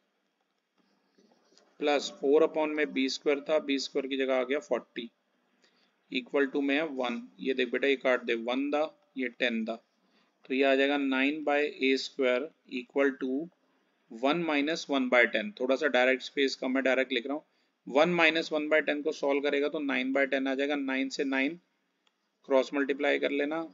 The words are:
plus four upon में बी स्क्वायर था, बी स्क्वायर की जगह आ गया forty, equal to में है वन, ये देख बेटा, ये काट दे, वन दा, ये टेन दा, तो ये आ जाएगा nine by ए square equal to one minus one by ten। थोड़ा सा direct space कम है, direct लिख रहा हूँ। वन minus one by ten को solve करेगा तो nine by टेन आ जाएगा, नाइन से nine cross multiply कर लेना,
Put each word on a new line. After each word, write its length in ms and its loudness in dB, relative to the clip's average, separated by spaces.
plus 300 0
four 260 6
upon 300 -2
में 180 0
बी 160 0
स्क्वायर 300 0
था, 100 2
बी 200 -2
स्क्वायर 280 -4
की 100 -4
जगह 180 0
आ 80 0
गया 180 -2
forty, 480 -6
equal 420 0
to 80 0
में 140 0
है 100 0
वन, 260 -2
ये 140 -2
देख 180 0
बेटा, 160 0
ये 100 4
काट 260 0
दे, 100 -2
वन 280 -2
दा, 120 0
ये 100 -4
टेन 260 -2
दा, 100 -6
तो 80 -6
ये 100 2
आ 120 4
जाएगा 220 2
nine 480 0
by 140 2
ए 400 0
square 500 0
equal 440 0
to 300 -4
one 320 0
minus 460 -2
one 200 0
by 180 6
ten। 320 -4
थोड़ा 160 0
सा 140 -2
direct 340 2
space 320 -2
कम 220 -4
है, 60 0
direct 300 0
लिख 140 -2
रहा 80 -6
हूँ। 80 -10
वन 240 4
minus 400 2
one 180 -2
by 160 4
ten 160 -2
को 120 -2
solve 280 0
करेगा 280 -2
तो 120 -6
nine 320 -2
by 180 2
टेन 160 0
आ 80 0
जाएगा, 200 -2
नाइन 340 -2
से 160 -6
nine 340 -2
cross 240 2
multiply 460 0
कर 120 -2
लेना, 320 -2